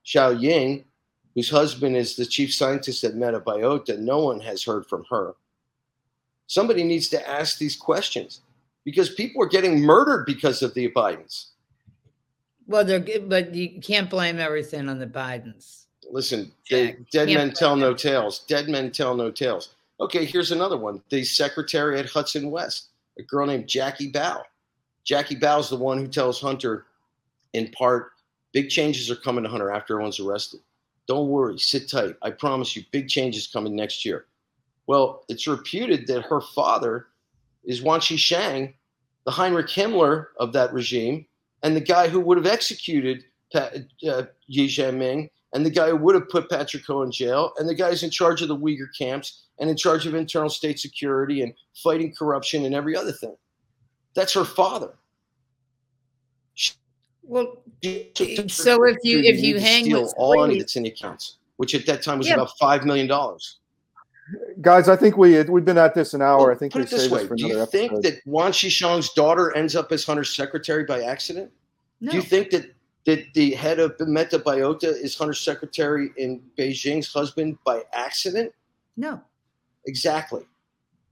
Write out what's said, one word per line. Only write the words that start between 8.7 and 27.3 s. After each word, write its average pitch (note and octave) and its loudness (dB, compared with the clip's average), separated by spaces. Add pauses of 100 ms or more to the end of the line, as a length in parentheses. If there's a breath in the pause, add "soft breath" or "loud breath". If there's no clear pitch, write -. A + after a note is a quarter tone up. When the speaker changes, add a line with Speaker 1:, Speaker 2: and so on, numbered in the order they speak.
Speaker 1:
because D#3 -2
people A#3+ -6
are F#3+ 2
getting F#3 2
murdered G3 6
because C#3 -2
of A#2+ -4
the B2 -2
Bidens. G2 -2 (1160)
Speaker 2:
Well, G#3 2
they're F#3 2
good, G#3 -6
but F3+ 0
you F3 -6
can't G3+ -2
blame E3+ -2
everything D3+ -4
on C3 -8
the B2+ -10
Bidens. B2 -12 (260)
Speaker 1:
Listen, B2 -6 (200)
they, B2+ 2
Speaker 2:
Jack, B2 -8 (140)
Speaker 1:
dead D3+ 2
Speaker 2:
can't D3+ 2
Speaker 1:
men C#3+ 0
Speaker 2:
blame - -12
Speaker 1:
tell D3 2
no C3+ 4
Speaker 2:
them. B2+ -2
Speaker 1:
tales. B2+ -2
Dead D3 -2
men C3+ -4
tell B2+ -2
no A#2 -2
tales. A2 -6 (240)
Okay, E3 -2
here's E3+ -2
another E3+ -2
one. G#2 -8
The C3+ -2
secretary D3 -2
at C3+ -6
Hudson D3 -4
West, - -8 (320)
a - -16
girl C#3+ -4
named C3+ -4
Jackie C#3 -6
Bao. D3 -4 (600)
Jackie C#3+ -2
Bao's D3 2
the C3+ -4
one C3 -2
who C3+ -6
tells B2+ -2
Hunter, C3 -6 (640)